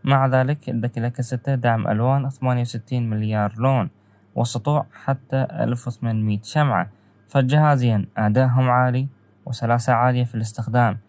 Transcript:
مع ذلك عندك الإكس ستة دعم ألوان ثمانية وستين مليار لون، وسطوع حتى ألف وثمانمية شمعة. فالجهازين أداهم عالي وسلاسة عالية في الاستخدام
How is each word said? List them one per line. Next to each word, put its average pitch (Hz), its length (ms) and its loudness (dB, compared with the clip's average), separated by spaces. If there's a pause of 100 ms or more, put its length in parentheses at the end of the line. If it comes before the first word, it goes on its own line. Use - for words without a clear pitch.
مع 135 220 2
ذلك 131 420 0
عندك 117 300 -4
الإكس 120 220 -4
ستة 127 340 -4
دعم 120 340 0
ألوان 131 400 0
ثمانية 127 320 -2
وستين 120 500 -4
مليار 107 480 -2
لون، 127 320 0 (440)
وسطوع 123 520 -2 (180)
حتى 135 460 -4
ألف 120 360 -4
وثمانمية 110 560 -2
شمعة. 113 460 0 (400)
فالجهازين 131 800 2 (100)
أداهم 123 540 2
عالي 127 380 2 (380)
وسلاسة 120 460 0
عالية 123 320 2
في 120 100 -8
الاستخدام 110 640 0 (100)